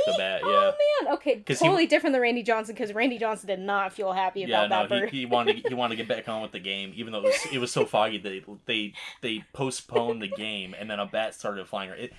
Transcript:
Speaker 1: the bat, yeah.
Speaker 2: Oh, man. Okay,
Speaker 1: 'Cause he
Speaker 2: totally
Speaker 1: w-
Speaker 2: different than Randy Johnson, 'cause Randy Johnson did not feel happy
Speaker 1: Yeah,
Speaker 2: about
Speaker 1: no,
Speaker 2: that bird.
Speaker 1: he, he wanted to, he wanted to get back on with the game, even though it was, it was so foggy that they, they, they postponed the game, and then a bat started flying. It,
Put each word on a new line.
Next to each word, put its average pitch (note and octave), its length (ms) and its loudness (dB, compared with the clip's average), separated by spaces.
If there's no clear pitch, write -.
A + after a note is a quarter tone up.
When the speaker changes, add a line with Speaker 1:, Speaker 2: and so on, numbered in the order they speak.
Speaker 1:
the D#5+ 120 2
bat, E5 260 0
yeah. C#5 60 0
Speaker 2:
Oh, D5 240 6
man. C4 80 0
Okay, D4 260 0
Speaker 1:
'Cause - 200 -2
he E4 80 6
Speaker 2:
totally F4 180 6
Speaker 1:
w- - 20 4
Speaker 2:
different D4+ 280 4
than B3+ 60 4
Randy A#3+ 220 2
Johnson, A3 320 0
'cause G#3+ 160 -4
Randy A#3 260 0
Johnson G#3+ 300 -2
did F#3+ 140 -2
not G3 320 0
feel F#3+ 180 -2
happy F#3 300 0
Speaker 1:
Yeah, G#3 240 2
Speaker 2:
about G#3 40 2
Speaker 1:
no, G#3+ 120 2
Speaker 2:
that G3+ 80 0
bird. - 80 -2
Speaker 1:
he, C#3 80 -4
he B2+ 60 -2
wanted A#2+ 380 2
to, A#4+ 60 0
he B2+ 40 -4
wanted A#2+ 220 0
to A#2 80 -4
get A2 100 -4
back A2 140 -6
on A2 140 -4
with G#2+ 100 -8
the G#2 80 -10
game, G2 380 -6
even A2+ 160 -10
though G#2 60 -4
it G2+ 80 2
was, - 260 2
it C3 60 0
was A#2+ 120 -2
so B2+ 140 2
foggy G#2+ 320 2
that F#2+ 120 -8
they, F#2+ 140 -8
they, G#2+ 280 -2
they A2 320 -4
postponed A#2+ 680 -2
the G2+ 60 -6
game, G2+ 500 -8
and G#2+ 140 -8
then G#2 80 -4
a G2+ 60 -2
bat A2 280 -4
started G2+ 320 -8
flying. F#2+ 260 -8
It, A2+ 280 -12